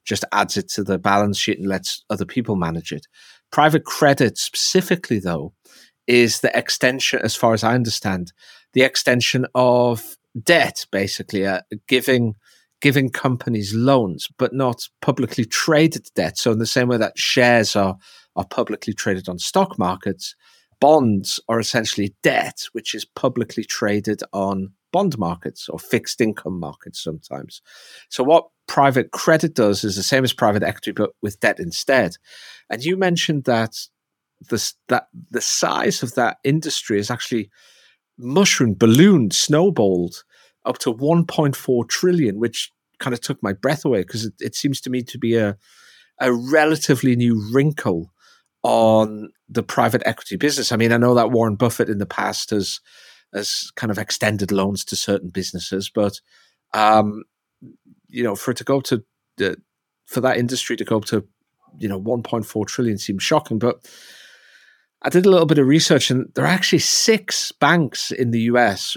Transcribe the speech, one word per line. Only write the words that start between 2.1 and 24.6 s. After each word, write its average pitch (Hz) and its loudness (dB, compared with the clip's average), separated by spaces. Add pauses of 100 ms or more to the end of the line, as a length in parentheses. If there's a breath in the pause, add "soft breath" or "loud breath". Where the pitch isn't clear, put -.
people 110 -4
manage 82 -4
it. 76 -10 (440 soft breath)
Private 151 4
credit 135 2
specifically, - -2
though, 85 -6 (540 soft breath)
is 120 4
the - 0
extension, - -2
as - -2
far 117 2
as 107 0
I 117 2
understand, 104 -2 (400 soft breath)
the 127 2
extension 127 2 (100)
of 123 2 (260)
debt, 147 2
basically, 98 -4
uh, 92 -2 (260)
giving, 120 2 (460 soft breath)
giving 131 2
companies 113 -4
loans, 117 2 (120)
but 127 -2
not 127 -4 (140)
publicly 123 -2
traded - 0
debt. 85 -4
So 123 0
in 110 0
the 117 -2
same 123 0
way 123 0
that 110 -2
shares 120 4
are, 95 0 (380 soft breath)
are 90 -4
publicly - -6
traded 92 -4
on 90 -8
stock 190 0
markets, 92 -4 (460 soft breath)
bonds 135 4
are 113 -2
essentially 107 -4
debt, - -2
which - -10
is 107 -12
publicly 120 -6
traded 104 -4 (100)
on 95 -4 (180)